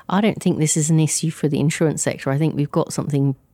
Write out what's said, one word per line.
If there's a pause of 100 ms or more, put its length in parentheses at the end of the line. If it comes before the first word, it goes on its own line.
I
don't
think
this
is
an
issue
for
the
insurance
sector.
I
think
we've
got
something (180)